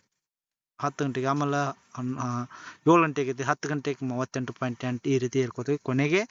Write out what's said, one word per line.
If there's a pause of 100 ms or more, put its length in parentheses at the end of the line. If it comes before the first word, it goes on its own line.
(800)
ಹತ್ತು
ಗಂಟೆಗೆ,
ಆಮೇಲೆ (160)
ಹನ್-,
ಆ, (360)
ಏಳು
ಗಂಟೆಗೆ
ಐತಿ,
ಹತ್ತು
ಗಂಟೆಗೆ
ಮೂವತ್ತೆಂಟು
ಪಾಯಿಂಟ್
ಎಂಟು
ಈ
ರೀತಿ
ಏರ್ಕೋತ
ಹೋಗಿ
ಕೊನೆಗೆ